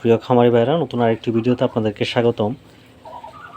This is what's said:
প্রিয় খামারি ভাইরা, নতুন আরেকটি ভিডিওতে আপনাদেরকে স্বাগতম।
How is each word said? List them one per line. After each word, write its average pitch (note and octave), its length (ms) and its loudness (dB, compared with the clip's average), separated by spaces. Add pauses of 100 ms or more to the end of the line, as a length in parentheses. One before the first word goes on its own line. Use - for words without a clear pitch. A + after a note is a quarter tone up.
প্রিয় A#2 160 4
খামারি A#2+ 340 4
ভাইরা, A#2+ 280 2
নতুন C3+ 220 -4
আরেকটি A#2 300 -2
ভিডিওতে B2 340 0
আপনাদেরকে G#2+ 400 -4
স্বাগতম। A#2 500 -2 (1040)